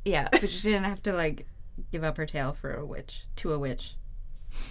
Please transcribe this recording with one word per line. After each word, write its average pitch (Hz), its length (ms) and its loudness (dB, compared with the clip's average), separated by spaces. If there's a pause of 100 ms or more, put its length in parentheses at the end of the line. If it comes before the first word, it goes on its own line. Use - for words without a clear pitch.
Yeah, 160 280 4
but - 180 8
she - 100 -2
didn't 202 260 4
have 202 180 -2
to, 202 80 2
like, 165 340 0 (460)
give 160 100 -2
up 156 140 2
her 156 100 -2
tail 139 260 0
for 139 220 -4
a 147 100 -4
witch, - 420 -8 (100)
to 165 160 0
a 147 80 0
witch. 131 340 -2 (760)